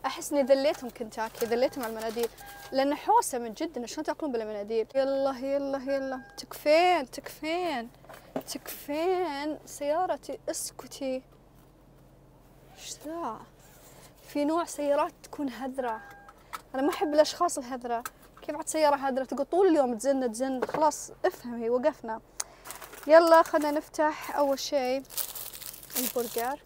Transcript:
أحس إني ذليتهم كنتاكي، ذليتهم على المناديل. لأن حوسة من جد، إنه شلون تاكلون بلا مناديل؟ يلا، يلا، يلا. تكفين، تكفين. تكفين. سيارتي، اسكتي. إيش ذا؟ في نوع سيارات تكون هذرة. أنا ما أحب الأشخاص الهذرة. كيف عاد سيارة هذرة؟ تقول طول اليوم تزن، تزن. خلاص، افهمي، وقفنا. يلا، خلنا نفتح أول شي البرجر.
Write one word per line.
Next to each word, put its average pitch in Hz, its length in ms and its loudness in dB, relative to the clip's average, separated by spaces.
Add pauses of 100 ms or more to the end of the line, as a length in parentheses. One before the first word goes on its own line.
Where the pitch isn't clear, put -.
أحس - 260 -6
إني 285 100 4
ذليتهم 269 480 2
كنتاكي، 226 560 -8
ذليتهم 247 380 0
على 226 80 -6
المناديل. 226 360 -4 (440)
لأن 277 220 2
حوسة 370 440 2
من 233 160 -6
جد، 320 220 -6
إنه 240 100 -6
شلون 302 180 -8
تاكلون 294 280 -4
بلا 226 120 -2
مناديل؟ 214 500 -2
يلا، 269 440 2
يلا، 277 400 -2
يلا. 269 420 -4 (160)
تكفين، 320 760 4
تكفين. 302 800 -4 (560)
تكفين. 302 1200 -4
سيارتي، 302 720 -2 (120)
اسكتي. - 720 -6 (1600)
إيش - 180 -14 (100)
ذا؟ 311 340 -8 (880)
في 294 160 -2
نوع 320 200 2
سيارات 294 480 0 (100)
تكون 285 260 -6
هذرة. 247 520 -6 (720)
أنا 262 80 0
ما 320 80 4
أحب 311 240 0
الأشخاص 302 440 4
الهذرة. 240 440 -6 (400)
كيف 302 140 -8
عاد 320 120 -8
سيارة 302 280 6
هذرة؟ 262 280 -2
تقول 262 220 -4
طول 381 200 6
اليوم 262 320 4
تزن، 262 340 2
تزن. 254 320 -2
خلاص، - 460 0 (140)
افهمي، 240 460 -2
وقفنا. 240 500 0 (840)
يلا، 330 360 10
خلنا 294 280 0
نفتح - 680 -2
أول 277 220 2
شي 262 380 -2 (1040)
البرجر. 240 680 -4